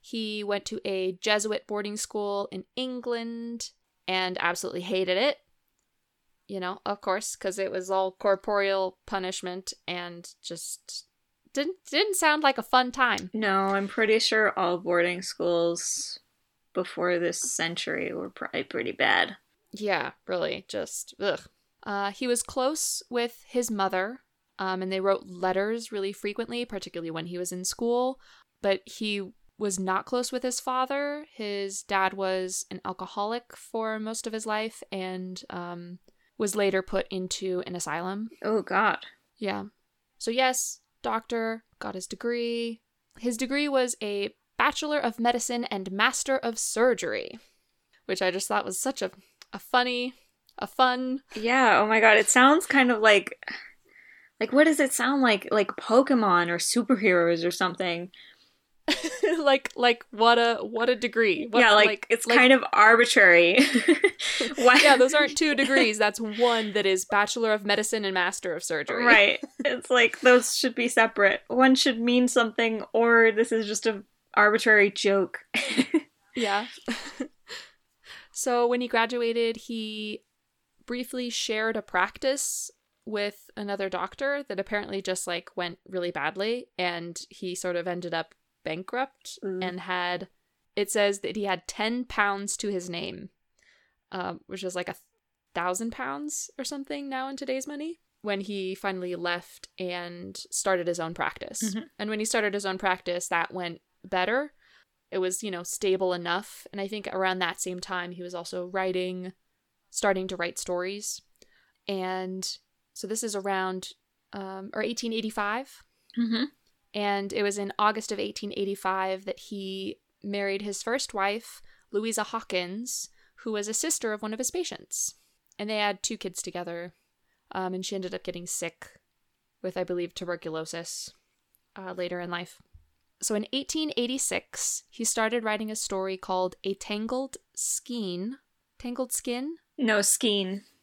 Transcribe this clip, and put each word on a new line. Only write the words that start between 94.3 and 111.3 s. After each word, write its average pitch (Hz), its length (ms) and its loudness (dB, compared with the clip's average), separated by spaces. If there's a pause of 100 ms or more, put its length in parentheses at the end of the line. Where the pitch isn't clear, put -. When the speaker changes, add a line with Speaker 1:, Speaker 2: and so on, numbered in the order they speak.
Speaker 1:
which 190 160 -12
is, 185 140 -6
like, 180 120 -6
a - 80 -10 (580)
thousand 180 360 -2
pounds 277 680 -8
or 269 60 -8
something 285 440 -8
now 262 200 -6
in 277 80 -10
today's 262 300 -6
money, 302 320 -10 (240)
when 202 200 -2
he 190 320 -6
finally 185 420 -6
left 175 520 -6 (100)
and 180 580 -10 (140)
started 180 360 0
his 170 140 -2
own 165 140 -4
practice. - 480 -4 (120)
Speaker 2:
Mm-hmm. 220 100 -6 (140)
Speaker 1:
And 208 120 -6
when 220 80 -4
he 214 60 -2
started 214 300 0
his 202 120 -4
own 190 120 -4
practice, 180 500 -2
that 170 260 0
went 175 260 -8 (240)
better. 208 480 0 (580)
It - 80 -4
was, 185 240 -2
you 214 80 -6
know, 175 120 -8
stable 185 500 0
enough. 175 580 -6
And 202 120 -10
I 196 60 -6
think 202 220 -10
around 185 280 0
that 175 240 -4
same 180 180 -8
time, 180 320 -8
he 180 100 -14
was 180 120 -12
also 180 320 -8
writing, 185 640 -4 (560)
starting 190 400 0
to 185 80 -8
write 170 220 -4
stories. 185 640 -6 (640)